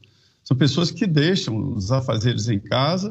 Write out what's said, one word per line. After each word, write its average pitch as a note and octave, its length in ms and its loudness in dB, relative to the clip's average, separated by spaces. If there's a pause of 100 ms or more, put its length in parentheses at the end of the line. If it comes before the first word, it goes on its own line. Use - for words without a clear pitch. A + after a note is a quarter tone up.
(440)
São C3+ 100 2
pessoas D3+ 360 2
que - 160 -2
deixam C#3 680 0
os F#2+ 180 -4
afazeres A#2 580 0
em G#2 100 0
casa, E3 520 -2